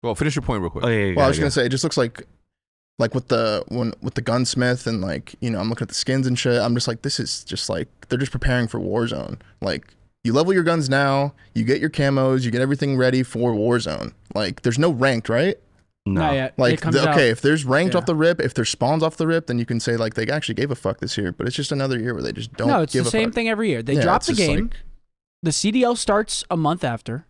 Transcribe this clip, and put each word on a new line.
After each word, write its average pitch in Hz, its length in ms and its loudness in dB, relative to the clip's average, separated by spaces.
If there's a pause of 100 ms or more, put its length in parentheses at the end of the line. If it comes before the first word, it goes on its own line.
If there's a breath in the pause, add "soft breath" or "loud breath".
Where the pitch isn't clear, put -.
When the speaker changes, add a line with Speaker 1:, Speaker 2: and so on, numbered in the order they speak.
Speaker 1:
Well, 117 120 -2
finish 147 200 0
your 147 80 -2
point 107 180 0
real 110 80 -2
quick. - 140 -6
Speaker 2:
Oh, 123 60 0
yeah, 107 160 2
yeah, 92 100 0
Speaker 3:
Well, - 100 4
I 90 40 6
was 80 80 2
Speaker 2:
yeah, 80 60 0
Speaker 3:
gonna - 40 2
Speaker 2:
yeah. - 60 2
Speaker 3:
say, 131 120 2
it 123 40 -2
just 131 140 -2
looks 156 140 -2
like, 120 300 -2 (720)
like, 113 160 0
with 123 140 -4
the, 113 400 2
when, 113 320 -2
with 127 120 -6
the 120 80 -4
gunsmith 123 640 0
and, 113 160 -2
like, 90 380 -6
you 120 100 -4
know, 107 100 -2
I'm 104 100 -2
looking 117 160 -4
at - 40 -14
the - 60 -10
skins 131 320 0
and 123 100 0
shit, 120 240 2
I'm 117 140 2
just 120 120 -2
like, 117 140 -6
"This - 180 -4
is - 240 -6
just, - 260 -8
like, - 180 -4 (220)
they're 123 100 -2
just 135 120 -4
preparing 123 360 0
for 113 120 -6
Warzone." 95 600 -4 (220 soft breath)
Like, 87 260 -4 (360)
you 127 100 0
level 170 200 4
your 180 100 4
guns 160 260 2
now, 139 440 2 (220 soft breath)
you 113 80 0
get 127 160 2
your 156 100 0
camos, 135 540 2
you 117 80 0
get 120 100 0
everything 139 360 0
ready 127 260 4
for 120 300 -2
Warzone. 107 600 -2 (220)
Like, 98 260 -4
there's 120 160 2
no 165 140 4
ranked, 123 380 0
right? 143 260 2 (500)
Speaker 2:
No. 101 160 0
Speaker 4:
Not 151 120 2
yet. 131 240 -2
It 139 40 2
Speaker 3:
Like, 156 200 4
Speaker 4:
comes - 140 0
Speaker 3:
the, 135 120 4
Speaker 4:
out 151 80 2
Speaker 3:
okay, 135 140 6
if 117 120 -2
there's 147 240 2
ranked 156 280 2
Speaker 4:
Yeah. 180 60 4
Speaker 3:
off - 60 -4
the 170 100 2
rip, 165 260 2
if - 120 -2
there's 117 160 -2
spawns 156 340 0
off 160 140 -2
the 165 80 0
rip, 165 220 0
then 123 100 -2
you 120 80 -2
can 117 140 -2
say, 117 180 -2
like, 113 180 -2
they 110 120 -2
actually 139 280 -4
gave 143 140 0
a 123 60 -2
fuck - 240 -4
this - 180 -6
year, 98 140 -2
but - 160 -4
it's 127 80 -4
just 147 160 -4
another 135 260 -2
year 117 160 -4
where 78 100 -6
they 60 100 -4
just - 200 -10
don't 117 140 -2
Speaker 4:
No, 254 140 4
it's - 120 -2
Speaker 3:
give 135 120 2
Speaker 4:
the - 20 0
Speaker 3:
a 113 40 0
Speaker 4:
same 220 180 2
Speaker 3:
fuck. 226 60 -8
Speaker 4:
thing 226 140 0
every 220 200 0
year. 120 120 -2
They 127 140 -2
Speaker 3:
Yeah, 143 80 4
Speaker 4:
drop 196 140 4
Speaker 3:
it's - 100 -2
Speaker 4:
the 330 60 0
Speaker 3:
just 196 140 2
Speaker 4:
game. 147 180 2
Speaker 3:
like - 120 -6 (680)
Speaker 4:
The 165 100 0
C 208 180 0
D 247 120 4
L 240 120 2
starts 214 560 0
a 175 60 0
month 160 260 0
after. 120 460 -6